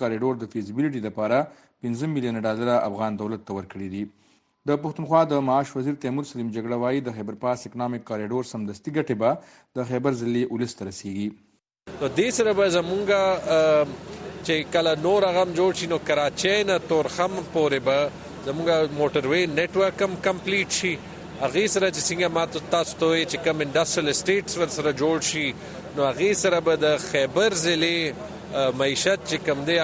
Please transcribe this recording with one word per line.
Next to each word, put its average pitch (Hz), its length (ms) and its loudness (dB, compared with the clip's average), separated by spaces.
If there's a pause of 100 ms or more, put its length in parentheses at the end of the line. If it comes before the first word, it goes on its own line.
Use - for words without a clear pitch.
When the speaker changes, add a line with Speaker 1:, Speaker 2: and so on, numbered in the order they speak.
Speaker 1:
کاریډور 120 420 0
د 107 100 -10
فیزیبیلیټي 120 540 -2
لپاره 107 320 0 (460)
پنځه 123 260 -4
میلیونه 120 360 -2
ډالره 117 280 2 (140)
افغان 104 320 -2
دولت 107 260 -6
ته 98 100 -6
ورکړي 95 380 -10
دي. 101 80 -4 (640)
د 147 140 2
پښتونخوا 160 380 2 (100)
د 143 160 2
معاش 139 300 2
وزیر 139 260 -2
تیمور 139 300 -4
سلیم 117 240 -6
جګړه 117 260 -4
وایي، 131 240 0
د 110 100 -6
خیبر 107 300 -8
پاس 123 240 -2
اکنامیک 120 400 -6
کاریډور 113 400 -4
سمدستي 107 480 -8
ګټې 151 240 -2
به 120 80 4 (480)
د 120 100 -4
خیبر 127 320 0
ضلعې 120 320 0
ولس 117 240 -4
ته 95 140 -8
رسیږي. 98 360 -6 (760)
Speaker 2:
نو 139 60 0 (120)
دې 226 180 2
سره 220 220 4
به 196 180 4
زمونږ، 180 280 0 (520)
ام، 151 400 4 (480)
چې 165 100 2 (180)
کله 165 180 4 (120)
نور 196 240 4
هغه 180 160 4
هم 180 160 -2
جوړ 180 200 4
شي، 175 120 -4
نو 165 60 0 (100)
کراچۍ 156 640 2
نه 185 80 2 (120)
تورخم 175 480 0 (160)
پورې 147 340 2
به 135 100 4 (500)
زمونږ 156 200 -2 (320)
موټروې 147 420 2 (180)
نیټورک 180 460 0
هم 185 120 -4 (100)
کمپلیټ 190 420 -2 (100)
شي. 180 140 -2 (500)
هغې 143 220 2 (100)
سره 190 200 4
چې 151 140 -4
څنګه 175 180 0 (100)
ما 165 80 2 (100)
ته، 156 40 -4 (160)
تاسو - 240 0
ته 160 120 4
وایي 165 200 2
چې 151 140 -2
کم 156 200 2
انډسټریل 151 480 2
اسټیټس 190 480 0
ورسره 151 400 0
جوړ 160 160 4 (140)
شي، 156 160 -2 (480)
نو 143 140 0
هغې 156 220 2 (120)
سره 175 260 4
به 156 160 4
د 151 120 4 (120)
خیبر 156 560 2
ضلعې، 170 380 2 (100)
ا، - 680 -2
معیشت 143 380 2 (100)
چې 156 80 0 (120)
کم 143 200 -2
دی، 170 140 4